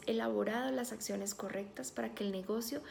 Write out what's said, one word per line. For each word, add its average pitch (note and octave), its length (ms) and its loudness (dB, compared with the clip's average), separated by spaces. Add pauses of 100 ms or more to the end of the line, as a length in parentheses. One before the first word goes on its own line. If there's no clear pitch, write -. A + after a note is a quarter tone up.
elaborado A3+ 640 4
las A#3+ 220 0
acciones G3+ 420 -2
correctas G3+ 560 -4
para A3+ 240 -2
que G#3+ 80 -2
el G3+ 80 2
negocio A3 600 0